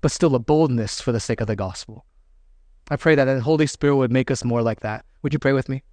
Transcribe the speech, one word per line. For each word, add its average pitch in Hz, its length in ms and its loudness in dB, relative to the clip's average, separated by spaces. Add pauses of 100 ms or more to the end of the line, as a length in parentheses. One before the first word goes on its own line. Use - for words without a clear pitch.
but - 100 0
still 165 220 2
a 123 60 2
boldness 127 600 0
for - 120 -4
the 113 80 0
sake 110 220 -6
of 110 60 -4
the 107 80 -2
gospel. 98 500 -10 (840)
I 147 60 -4
pray 160 180 4
that 139 120 4
the 135 140 0
Holy 151 280 2
Spirit 143 300 0
would 127 140 2
make 131 200 2
us 131 120 -4
more 120 200 0
like 113 160 -2
that. 107 260 -10 (160)
Would 147 120 -4
you 151 60 0
pray 139 140 2
with 131 160 -2
me? 135 240 -6